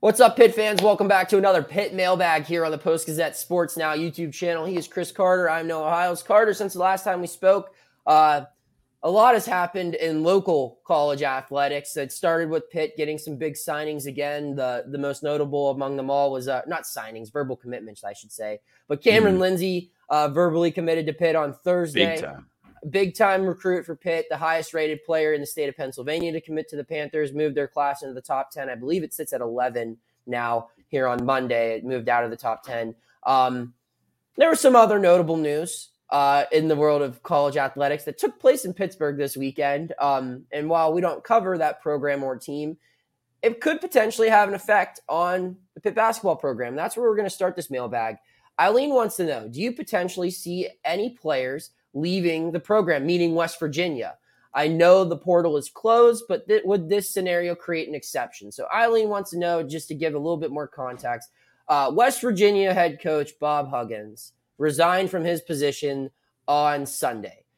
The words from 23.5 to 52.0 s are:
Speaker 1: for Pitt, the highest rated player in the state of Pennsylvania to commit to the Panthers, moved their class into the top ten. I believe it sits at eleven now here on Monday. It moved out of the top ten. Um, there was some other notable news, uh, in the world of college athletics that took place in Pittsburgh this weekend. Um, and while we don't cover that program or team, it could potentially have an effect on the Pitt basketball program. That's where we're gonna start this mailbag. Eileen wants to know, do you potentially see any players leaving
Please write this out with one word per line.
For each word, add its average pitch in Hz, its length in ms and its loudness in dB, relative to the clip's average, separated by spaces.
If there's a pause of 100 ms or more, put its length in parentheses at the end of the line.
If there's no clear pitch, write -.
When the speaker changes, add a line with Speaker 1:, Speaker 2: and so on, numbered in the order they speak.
Speaker 1:
for 160 100 -10
Pitt, 165 320 -4
the 156 80 -4
highest 160 380 -2
rated 156 300 -2
player 156 280 0
in 147 80 -2
the 143 60 -10
state 143 240 -6
of 131 80 -14
Pennsylvania 151 540 -6
to 160 100 -6
commit 156 260 -8
to 151 80 -14
the 143 80 -8
Panthers, 151 480 -6
moved 147 220 -2
their 143 120 -2
class 143 360 -4
into 135 100 -12
the 127 80 -12
top 135 300 -6
ten. 135 180 -10
I 127 60 -8
believe 143 280 -4
it - 120 -10
sits - 180 -10
at 131 80 -4
eleven 117 560 -4 (300)
now 120 420 -4 (200)
here 131 180 0
on 123 180 -2
Monday. 120 540 0
It 117 80 -12
moved 123 240 -4
out 120 140 2
of 113 60 -6
the 117 60 -10
top 113 260 -6
ten. 117 320 -8 (280)
Um, 127 500 0 (640)
there 330 140 6
was 330 100 2
some 262 160 8
other 214 220 8
notable 175 400 4
news, 156 540 -4 (180)
uh, 143 420 4
in 160 160 4
the 156 80 2
world 147 240 4
of 131 220 -4
college 143 340 0
athletics 143 480 -2
that - 140 -10
took 294 200 -2
place - 280 4
in 180 80 -6
Pittsburgh 160 420 -4
this 139 180 -4
weekend. 143 640 -4
Um, 131 540 -2
and 147 160 -4
while 165 240 2
we 175 80 0
don't 165 240 -4
cover 190 320 2
that 156 240 -2
program 143 420 -2
or 131 140 -4
team, 151 400 -8 (640)
it 233 220 0
could 320 180 0
potentially 226 480 2
have 208 220 6
an 196 40 -4
effect 196 540 0
on 180 480 -2 (160)
the - 80 -20
Pitt 208 140 -4
basketball 220 420 0
program. 123 400 -6
That's 175 220 -6
where 240 100 2
we're 214 80 2
gonna 202 140 -2
start 180 260 -2
this 175 140 -10
mailbag. 117 460 -4 (440)
Eileen 233 300 4
wants 233 260 2
to 185 80 -2
know, 120 240 -4
do 123 140 -8
you 240 100 -4
potentially 180 580 -4
see 180 380 -8 (160)
any 190 240 -2
players 143 600 -4 (260)
leaving 165 540 -2